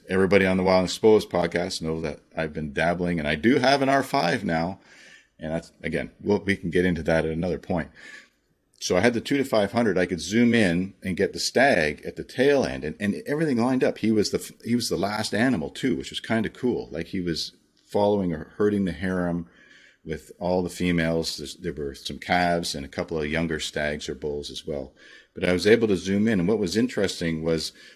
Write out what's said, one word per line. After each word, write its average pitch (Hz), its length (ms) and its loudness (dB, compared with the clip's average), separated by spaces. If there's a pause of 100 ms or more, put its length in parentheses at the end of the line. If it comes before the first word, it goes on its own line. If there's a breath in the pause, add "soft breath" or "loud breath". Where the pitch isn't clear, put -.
everybody 95 360 6
on 95 120 2
the 92 60 2
Wild 92 160 6
and 90 100 0
Exposed 107 400 4
podcast 87 520 -2
know 80 200 -4
that 80 180 -6 (160)
I've 82 160 -4
been 78 220 -8
dabbling, 87 440 0
and 76 120 -2
I 80 60 2
do 120 240 4
have 135 220 4
an 135 60 2
R 139 160 2
five 139 400 -2
now. 87 380 -2 (560 loud breath)
And 80 140 -8
that's, 82 220 -6 (100)
again, 76 280 -4 (100)
we'll, 98 180 2
we 98 160 0
can 90 140 -8
get 90 160 2
into 82 180 -2
that 80 220 2
at 80 60 -2
another 82 280 -4
point. 82 300 -4 (880 loud breath)
So - 160 -2
I 90 60 4
had 120 120 4
the 143 60 -2
two 139 160 -2
to 139 80 0
five 110 300 0
hundred. 113 240 2
I 90 80 2
could 87 160 -4
zoom 113 320 2
in 95 400 2 (100)
and 85 140 -4
get 117 160 0
the 85 60 -10
stag 95 680 2
at - 100 -10
the - 80 -10
tail 135 400 2
end, 67 220 -4
and, 78 160 -6
and 95 260 0
everything 147 300 0
lined 131 260 2
up. 127 140 0
He 110 140 2
was 104 180 2
the - 100 -2
f-, - 140 -10 (100)
he 120 120 0
was 120 120 -2
the 85 80 -2
last 104 380 -2
animal 104 360 0
too, 104 280 -2
which 67 120 -10
was - 120 -10
kinda 110 280 -2
cool. - 400 -4
Like, 82 180 -8
he 98 120 -6
was 87 320 -4 (340)
following 101 460 2
or 76 240 -8
herding 104 300 2
the 85 80 -2
harem 87 560 -4 (560 loud breath)
with 78 340 -10
all 90 240 0
the 87 60 -4
females. 82 680 0
There's, 71 200 -12
there 82 180 -8
were 71 220 -8
some - 220 -12
calves 87 560 0
and 71 120 -8
a 69 40 -14
couple 85 300 -4
of 76 100 -2
younger 80 300 -2
stags 76 480 -6
or 73 80 -8
bulls 73 340 -8
as - 160 -14
well. 71 280 -8 (400 loud breath)
But - 100 -6
I 90 80 2
was 90 160 2
able 113 220 6
to 95 80 4
zoom 98 320 0
in, 107 100 2
and 87 80 2
what 107 120 2
was 95 180 -2
interesting 87 640 -2
was 80 300 -2 (220 loud breath)